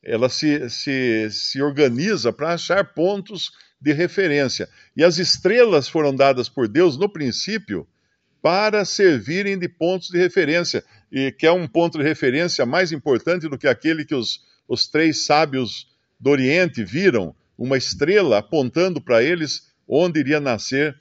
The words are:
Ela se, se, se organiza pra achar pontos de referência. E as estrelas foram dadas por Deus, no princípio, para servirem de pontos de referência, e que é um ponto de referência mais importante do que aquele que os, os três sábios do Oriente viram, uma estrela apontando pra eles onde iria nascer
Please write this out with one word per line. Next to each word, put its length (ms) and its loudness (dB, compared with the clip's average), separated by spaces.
Ela 260 0
se, 400 -2
se, 640 -2
se 280 -8
organiza 720 0
pra 220 -4
achar 400 -2
pontos 720 -4
de 140 0
referência. 720 -2
E 80 4
as 160 4
estrelas 680 2
foram 280 0
dadas 340 2
por 180 -2
Deus, 300 2
no 100 -2
princípio, 800 -6
para 420 2
servirem 720 0
de 140 -6
pontos 400 -4
de 80 -4
referência, 680 0
e 200 -2
que 140 -4
é 60 8
um 160 0
ponto 320 0
de 40 0
referência 600 0
mais 260 0
importante 560 -2
do 80 -6
que 120 -2
aquele 360 -2
que 120 -6
os, 260 -6
os 200 -4
três 380 0
sábios 600 -2
do 120 2
Oriente 520 2
viram, 520 0
uma 220 -2
estrela 640 2
apontando 600 -2
pra 220 2
eles 500 -4
onde 340 0
iria 180 0
nascer 600 -2